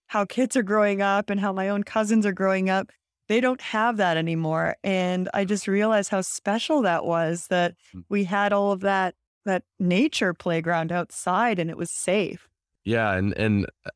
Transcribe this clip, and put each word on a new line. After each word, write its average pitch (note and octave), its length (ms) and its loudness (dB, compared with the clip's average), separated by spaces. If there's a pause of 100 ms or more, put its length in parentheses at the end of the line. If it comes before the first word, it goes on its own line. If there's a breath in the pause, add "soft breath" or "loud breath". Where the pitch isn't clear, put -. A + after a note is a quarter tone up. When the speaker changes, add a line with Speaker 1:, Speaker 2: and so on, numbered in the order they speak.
Speaker 1:
how G#3 180 0
kids B3 320 0
are B3+ 60 2
growing G3+ 400 2
up G3 260 0
and G3 100 0
how G3 140 0
my F#3+ 160 -2
own G3+ 140 0
cousins A3 420 2
are G3+ 80 2
growing F#3+ 380 2
up, F#3+ 200 0 (380)
they A3+ 140 2
don't B3+ 180 0
have A3+ 380 0
that F3+ 180 2
anymore. E3 680 0
And F#3 520 0
I G3+ 100 2
just G3+ 240 -2
realized G#3 400 2
how F#3+ 140 0
special A#3 580 -2
that F3+ 240 0
was, E3+ 440 -2
that F3 260 0 (200 loud breath)
Speaker 2:
Mm. F2+ 140 -14
Speaker 1:
we G3+ 160 0
had G3+ 300 0
all G3+ 180 2
of F#3+ 80 -4
that, F#3+ 340 0 (320)
that F#3+ 160 0 (160)
nature F#3+ 540 2
playground E3 580 -2
outside F3+ 680 -2
and E3 100 -2
it D#3+ 80 -8
was E3+ 140 -6
safe. - 580 -2 (340)
Speaker 2:
Yeah, A2 300 0
and, F#2+ 240 0
and G#2 300 2 (300)